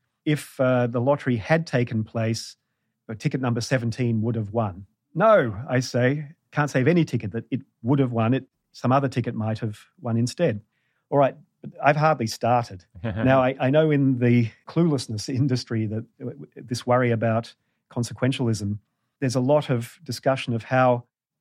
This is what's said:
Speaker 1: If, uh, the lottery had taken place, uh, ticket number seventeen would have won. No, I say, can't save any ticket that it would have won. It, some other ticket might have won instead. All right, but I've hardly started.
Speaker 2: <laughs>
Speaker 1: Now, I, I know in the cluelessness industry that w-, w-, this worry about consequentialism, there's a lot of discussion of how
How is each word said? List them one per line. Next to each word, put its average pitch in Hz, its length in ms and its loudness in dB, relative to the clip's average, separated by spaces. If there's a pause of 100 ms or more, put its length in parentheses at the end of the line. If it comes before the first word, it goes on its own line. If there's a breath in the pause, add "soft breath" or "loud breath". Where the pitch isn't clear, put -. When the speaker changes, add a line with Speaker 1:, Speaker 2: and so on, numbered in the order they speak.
(240)
Speaker 1:
If, - 360 -2
uh, 127 260 2
the 120 140 -2
lottery 135 360 0
had 165 300 0
taken 120 380 0
place, 113 520 -4 (520)
uh, 113 60 -8
ticket 139 260 -4
number 123 220 0
seventeen 117 600 -2
would 117 120 0
have 107 180 -4
won. 104 320 -4 (300)
No, 165 420 4 (120)
I 131 120 0
say, 131 460 0 (240)
can't 147 200 0
save 131 180 2
any 175 160 4
ticket 110 280 -4
that 113 180 -6
it 117 120 -4 (200)
would 135 160 2
have 123 140 2
won. 113 220 2
It, 131 100 -2 (280)
some 123 200 -2
other 139 160 2
ticket 123 260 -4
might 110 260 -4
have 107 180 -6 (220)
won 117 180 -4
instead. 120 420 -2 (480)
All 143 100 0
right, 139 160 4 (280)
but - 80 -14 (120)
I've 143 140 4
hardly 147 300 2
started. 117 580 -2 (100)
Speaker 2:
<laughs> 87 80 -20
Speaker 1:
Now, 117 400 2
I, 131 180 0
I 131 100 2
know 156 200 4
in 135 280 2
the 120 300 4 (180)
cluelessness 139 680 -2
industry 123 520 -2
that 107 180 -6 (140)
w-, 127 180 -10
w-, 147 200 -18
this 123 300 -10
worry 123 240 2
about 113 440 -2 (360)
consequentialism, 117 880 -2 (420)
there's 127 160 -2
a 127 40 0
lot 143 300 2
of 120 340 -4
discussion 131 500 -2
of 110 100 -4
how 127 400 2 (360)